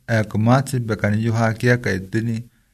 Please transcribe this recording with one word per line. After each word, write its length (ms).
e 160
kumachi 560
bekani 460
yuha 280
kia 240
kaitini 680